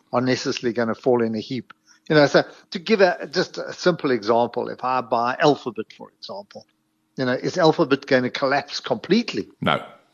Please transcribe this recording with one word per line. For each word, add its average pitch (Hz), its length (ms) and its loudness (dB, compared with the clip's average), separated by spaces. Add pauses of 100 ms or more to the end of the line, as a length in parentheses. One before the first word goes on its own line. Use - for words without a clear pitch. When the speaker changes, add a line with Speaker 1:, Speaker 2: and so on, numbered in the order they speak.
(140)
Speaker 1:
are 123 80 0
necessarily 127 520 -2
gonna 113 220 -2
fall 120 260 2
in 110 140 -2
a 110 60 -6
heap. - 320 -10 (360)
You - 60 4
know, 285 100 8
so 170 180 4 (280)
to 196 80 -8
give 196 220 0
a, 170 300 2
just - 280 -4
a 135 140 -10
simple 165 360 -2
example, 117 600 0
if 110 140 -12
I 127 180 -2
buy 120 380 -2
Alphabet, 131 560 0
for - 220 -20
example, - 480 -16 (520)
you 131 80 -2
know, 127 80 0
is 143 240 -4
Alphabet 160 500 2
gonna 127 220 2
collapse 139 500 -4
completely? 160 680 -2 (140)
Speaker 2:
No. 76 220 0 (300)